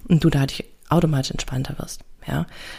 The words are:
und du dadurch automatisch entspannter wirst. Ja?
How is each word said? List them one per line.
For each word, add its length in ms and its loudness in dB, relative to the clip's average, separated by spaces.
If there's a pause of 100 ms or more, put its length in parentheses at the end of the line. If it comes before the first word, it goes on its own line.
und 160 6
du 60 8
dadurch 360 0 (240)
automatisch 420 2
entspannter 480 -6
wirst. 240 -10 (240)
Ja? 180 -2 (340)